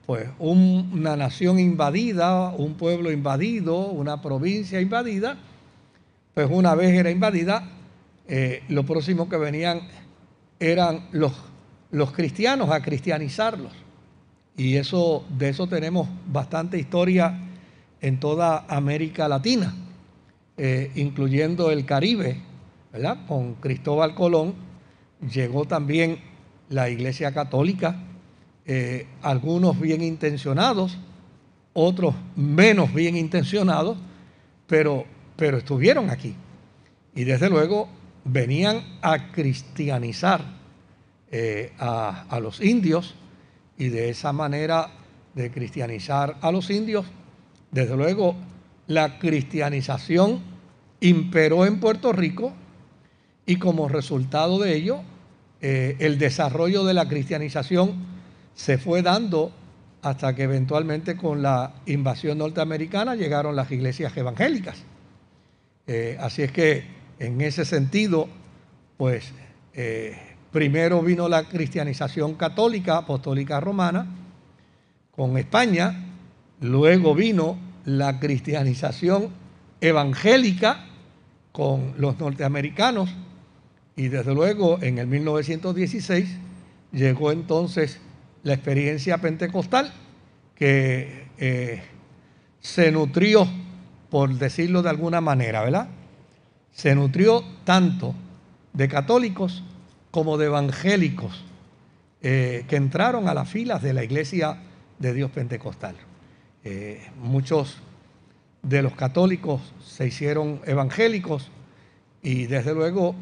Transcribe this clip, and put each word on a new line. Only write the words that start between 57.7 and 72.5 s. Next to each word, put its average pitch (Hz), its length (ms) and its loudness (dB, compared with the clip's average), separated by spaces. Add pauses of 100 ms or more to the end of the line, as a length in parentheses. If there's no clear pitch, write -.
se 131 240 0
fue 175 240 0
dando 180 500 2 (500)
hasta 135 320 -2
que 135 100 -2
eventualmente 151 720 -2
con 151 260 -2
la 131 320 0 (120)
invasión 143 520 -2
norteamericana 160 800 -4
llegaron 147 400 -2
las 131 140 -2
iglesias 127 460 -4
evangélicas. 185 640 -4 (1040)
Eh, 117 340 -4
así 135 220 -4
es 135 100 -2
que 151 320 4 (340)
en 120 220 -4
ese 151 240 -2
sentido, 160 640 2 (680)
pues, 127 360 -2 (400)
eh, 113 440 -8 (360)
primero 160 500 2
vino 175 260 2
la 160 160 2
cristianización 147 920 -4
católica, 180 640 0